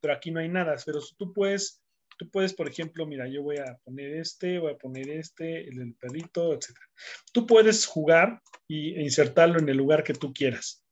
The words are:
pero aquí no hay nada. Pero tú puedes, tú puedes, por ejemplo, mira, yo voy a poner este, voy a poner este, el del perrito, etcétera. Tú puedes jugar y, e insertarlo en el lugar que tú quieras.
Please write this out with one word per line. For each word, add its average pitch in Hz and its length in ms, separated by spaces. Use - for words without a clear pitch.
pero 147 120
aquí 151 180
no 165 100
hay 165 100
nada. 175 340
Pero 156 160
tú 190 160
puedes, 196 500
tú 165 100
puedes, 190 240
por 170 160
ejemplo, 160 380
mira, 139 200
yo 139 160
voy 147 140
a 131 260
poner 139 340
este, 180 420
voy 156 160
a - 20
poner 131 320
este, 160 600
el 127 100
del 120 160
perrito, 165 580
etcétera. - 340
Tú 240 140
puedes 220 400
jugar 165 560
y, 156 260
e 165 80
insertarlo 151 560
en 156 120
el 135 80
lugar 151 260
que - 80
tú 135 220
quieras. - 580